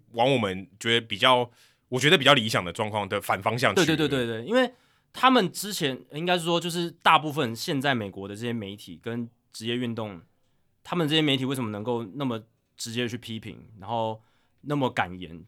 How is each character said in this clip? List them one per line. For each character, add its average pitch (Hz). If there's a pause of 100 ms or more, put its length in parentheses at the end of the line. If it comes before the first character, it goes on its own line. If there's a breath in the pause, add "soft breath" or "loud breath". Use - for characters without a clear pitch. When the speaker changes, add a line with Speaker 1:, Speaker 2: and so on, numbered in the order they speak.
(120)
Speaker 1:
往 117
我 135
们 95 (120)
觉 113
得 117
比 110
较， 123 (400 soft breath)
我 127
觉 147
得 190
比 135
较 139
理 110
想 110
的 87
状 107
况 104
的 101
反 98
方 110
向 117
去。 185
Speaker 2:
对， 156
对， 151
对， 127
对， 113
对， 117
因 185
为 254 (420 soft breath)
他 -
们 226
之 202
前， 135 (140)
应 156
该 180
是 165
说， 170
就 170
是 170
大 160
部 147
分 131
现 135
在 139
美 107
国 98
的 101
这 104
些 117
媒 104
体 87
跟 117 (240)
职 110
业 117
运 123
动， 104 (600)
他 -
们 170
这 151
些 156
媒 143
体 127
为 131
什 131
么 110
能 104
够 117
那 143
么 117 (360)
直 113
接 120
去 113
批 113
评， 107 (220)
然 98
后 110 (400)
那 147
么 135
敢 92
言， 85